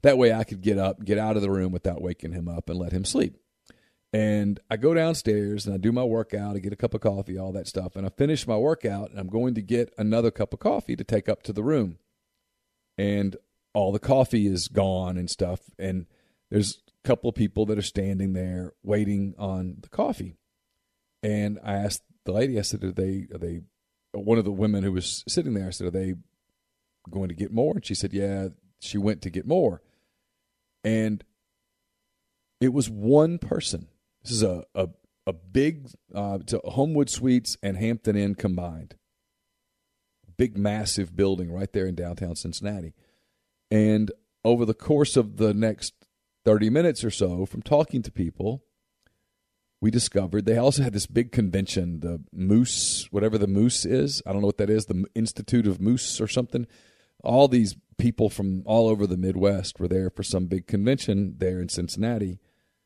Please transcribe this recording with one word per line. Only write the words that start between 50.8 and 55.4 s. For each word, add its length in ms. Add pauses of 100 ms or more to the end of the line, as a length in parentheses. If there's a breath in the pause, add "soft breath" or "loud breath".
had 80
this 160
big 240
convention, 720
the 200 (120)
Moose, 800
whatever 260
the 100
Moose 380
is. 400
I 80
don't 80
know 60
what 100
that 120
is, 180
the 80
M-, 100 (100)
Institute 500